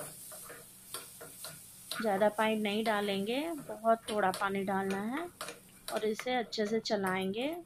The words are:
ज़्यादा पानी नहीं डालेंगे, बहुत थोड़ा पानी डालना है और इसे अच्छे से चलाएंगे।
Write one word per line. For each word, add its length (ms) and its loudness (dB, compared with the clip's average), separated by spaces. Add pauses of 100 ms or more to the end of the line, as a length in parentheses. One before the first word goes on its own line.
(1900)
ज़्यादा 380 4
पानी 280 4
नहीं 280 2
डालेंगे, 560 2 (180)
बहुत 520 2
थोड़ा 200 4
पानी 340 0
डालना 400 2
है 220 -2 (680)
और 120 -2
इसे 300 0
अच्छे 320 0
से 140 2
चलाएंगे। 680 0 (160)